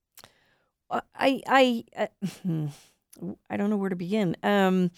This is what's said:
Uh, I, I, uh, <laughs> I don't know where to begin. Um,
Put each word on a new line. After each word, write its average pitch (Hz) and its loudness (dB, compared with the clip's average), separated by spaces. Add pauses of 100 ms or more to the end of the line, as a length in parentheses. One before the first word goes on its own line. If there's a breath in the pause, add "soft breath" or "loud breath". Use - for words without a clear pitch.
(880 soft breath)
Uh, - -4 (140)
I, 269 0
I, 247 4 (140)
uh, 165 -6
<laughs> - - (800 loud breath)
I 208 -6
don't 202 -2
know 214 0
where 196 -4
to 185 -4
begin. 180 -2
Um, 185 2